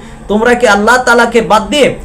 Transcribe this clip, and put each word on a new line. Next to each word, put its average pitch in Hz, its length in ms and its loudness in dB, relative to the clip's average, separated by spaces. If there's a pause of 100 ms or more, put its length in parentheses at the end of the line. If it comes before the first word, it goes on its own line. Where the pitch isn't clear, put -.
(280)
তোমরা 226 260 0
কি 240 140 0
আল্লাহ 208 300 2
তাআলাকে 240 440 2
বাদ - 280 0
দিয়ে, 277 340 0